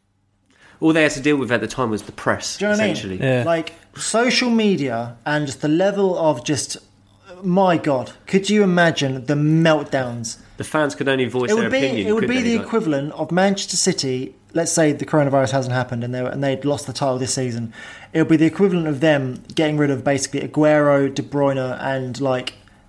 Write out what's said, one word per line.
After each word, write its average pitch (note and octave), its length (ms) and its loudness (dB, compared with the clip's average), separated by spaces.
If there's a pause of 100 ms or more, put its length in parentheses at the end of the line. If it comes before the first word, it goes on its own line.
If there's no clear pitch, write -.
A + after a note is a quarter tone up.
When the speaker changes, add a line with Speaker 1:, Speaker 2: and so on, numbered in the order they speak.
(800)
Speaker 1:
All D#3+ 120 4
they D#3 120 4
had D3 80 2
to C#3 80 -8
deal D3 160 2
with B2 160 -2
at A2+ 80 2
the A2+ 80 -4
time B2 220 -2
was G#2 120 -4
the - 100 -16
press, - 460 -4
Speaker 2:
Do G3 60 -2
you G#3 60 0
know - 60 2
what G#3+ 60 -2
I - 40 0
mean? F3+ 60 0
Speaker 1:
essentially. G2+ 280 -6
Speaker 3:
Yeah. B2+ 260 2
Speaker 2:
Like, E3 280 -2 (220)
social A#3+ 540 0
media C#3 760 0
and D3 220 -2
just C3 140 -10
the D3+ 80 -2
level F#3+ 500 2
of D3+ 260 0
just, - 320 -4 (640)
my F#3 340 4
God, C3+ 340 -2 (160)
could F#3+ 240 0
you G#3 140 4
imagine D#3+ 600 2
the D3 80 0
meltdowns? C#3+ 1040 0 (180)
Speaker 1:
The - 80 -10
fans D3 320 -2
could C#3 120 -2
only C3 180 2
voice B2 240 -2
Speaker 2:
It G#3+ 40 4
Speaker 1:
their A3 100 2
Speaker 2:
would A3 80 0
be, C4 60 0
Speaker 1:
opinion, B3+ 300 0
Speaker 2:
it G#3 40 2
would A3+ 100 2
Speaker 1:
couldn't B3 140 0
Speaker 2:
be B3+ 60 0
Speaker 1:
they? A#3 80 0
Speaker 2:
the A3+ 80 2
Speaker 1:
Like G3 80 -4
Speaker 2:
equivalent D3+ 460 -2
of D#3 180 -8
Manchester F#3+ 460 0
City. C#3 580 -2 (180)
Let's E3 180 -2
say D#3 220 2
the C#3+ 140 -6
coronavirus C#3 440 2
hasn't B2+ 240 -2
happened B2 300 -4
and B2 100 -6
they, B2+ 100 -6
and C#3 200 -6
they'd C3+ 200 -2
lost C#3+ 220 -2
the C3 60 -10
title C3 260 -2
this B2+ 160 -4
season. A#2 380 -4 (400)
It D#3+ 80 0
would D#3 80 2
be D#3+ 80 6
the D#3+ 100 4
equivalent F3 400 2
of C#3+ 140 -2
them C3+ 420 0 (100)
getting D3+ 260 0
rid D3 120 2
of B2 140 -2
basically C#3 420 -2
Aguero, D3 640 4
De C#3 100 -4
Bruyne, C3+ 580 0
and, C3 400 -6
like, C3 340 -2 (340)